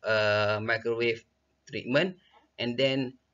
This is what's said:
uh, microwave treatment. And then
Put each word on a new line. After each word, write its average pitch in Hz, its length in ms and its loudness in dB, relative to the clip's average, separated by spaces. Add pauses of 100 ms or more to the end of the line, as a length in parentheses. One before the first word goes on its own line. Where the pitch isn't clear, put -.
uh, 104 580 2
microwave 113 640 -2 (420)
treatment. 147 520 -2 (400)
And 120 200 -4
then 135 400 -2 (160)